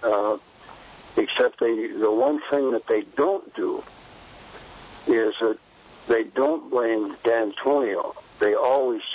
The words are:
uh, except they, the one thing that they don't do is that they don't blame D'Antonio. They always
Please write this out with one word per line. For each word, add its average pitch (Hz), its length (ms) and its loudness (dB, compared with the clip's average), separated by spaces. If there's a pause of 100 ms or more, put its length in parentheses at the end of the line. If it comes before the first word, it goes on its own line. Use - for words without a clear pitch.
uh, 107 340 2 (800)
except 117 440 0
they, 113 280 0
the 107 240 0
one 139 380 2
thing 139 220 2
that 113 160 -2
they 107 160 0
don't 185 520 -2
do - 280 -4 (1200)
is 110 320 2
that 110 180 0 (500)
they 113 160 2
don't 139 460 -2
blame 113 540 0
D'Antonio. 117 920 0 (240)
They 104 140 4
always 127 480 2 (140)